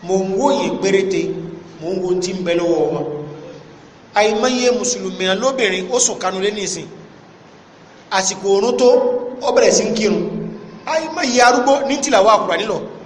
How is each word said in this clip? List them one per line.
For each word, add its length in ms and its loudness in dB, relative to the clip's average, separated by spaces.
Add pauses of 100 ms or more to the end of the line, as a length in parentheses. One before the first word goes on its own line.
Mo 140 -2
ń 200 0
wò 160 0
yín 280 -2
péréte, 420 2 (580)
mo 100 -8
ń 120 -4
wo 180 0
tí 120 -6
ń 120 -6
bẹ 100 0
lọ́wọ́ 280 2 (100)
wọn." 120 -4 (1080)
Àìmọye 640 2
Mùsùlùmí 460 -4 (160)
lóbìnrin, 500 0
ó 80 0
sùn 200 0
kanu 220 -4
lé 100 0
nísìn. 360 -8 (1200)
Àsìkò 380 -2
oorun 300 4
tó, 100 6 (540)
ó 100 0
bẹ̀rẹ̀ 200 6
sí 120 2
ń 100 -2
kírun. 280 0 (640)
Àìmọye 560 -2
arúgbó 460 4
ní 80 0
tìlàwọ́ 500 4
Kùránì 200 -2
lọ 120 -4 (280)